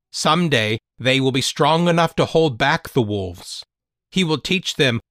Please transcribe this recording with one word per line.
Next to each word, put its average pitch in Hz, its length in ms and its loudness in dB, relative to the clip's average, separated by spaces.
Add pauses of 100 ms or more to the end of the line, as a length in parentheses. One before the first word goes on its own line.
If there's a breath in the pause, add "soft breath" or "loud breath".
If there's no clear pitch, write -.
(120)
Someday, 139 640 0 (180)
they 131 240 0
will 131 100 2
be 127 120 0
strong 160 460 0
enough 165 260 2
to 147 100 0
hold 160 320 2
back 143 320 -2
the 135 140 0
wolves. 98 600 -8 (480)
He 190 140 0
will 156 140 0
teach - 380 -4
them 120 240 0 (100)